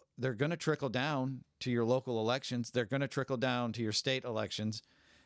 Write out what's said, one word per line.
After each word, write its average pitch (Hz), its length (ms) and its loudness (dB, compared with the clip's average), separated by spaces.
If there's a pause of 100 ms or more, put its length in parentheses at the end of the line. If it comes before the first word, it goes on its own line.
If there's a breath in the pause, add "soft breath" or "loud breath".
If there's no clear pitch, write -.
(160)
they're 123 180 -2
gonna 147 220 0
trickle 147 320 0
down 131 540 0 (180)
to 127 100 -2
your 117 140 4
local 123 360 2
elections. 120 500 0
They're 123 140 2
gonna 135 240 0
trickle 135 300 -2
down 123 340 0
to 120 100 -4
your 107 80 0
state 131 340 0
elections, 107 580 -2 (440 soft breath)